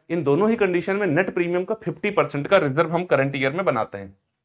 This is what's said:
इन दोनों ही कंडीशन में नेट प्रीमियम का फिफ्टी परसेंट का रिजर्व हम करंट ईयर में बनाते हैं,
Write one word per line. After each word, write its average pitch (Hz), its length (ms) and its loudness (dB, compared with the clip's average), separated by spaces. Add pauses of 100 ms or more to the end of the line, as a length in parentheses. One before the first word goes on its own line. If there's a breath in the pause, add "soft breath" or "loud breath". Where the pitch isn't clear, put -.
(100)
इन 170 140 -2
दोनों 165 260 4
ही 226 60 2
कंडीशन 190 400 0
में 208 100 0
नेट 180 280 2
प्रीमियम 175 300 -2
का 220 120 -4
फिफ्टी 185 340 -6
परसेंट 143 360 -2
का 196 120 4
रिजर्व 156 340 0
हम 175 140 0
करंट 139 300 0
ईयर 135 160 0
में 185 120 -4
बनाते 113 340 -2
हैं, 98 180 -14 (280)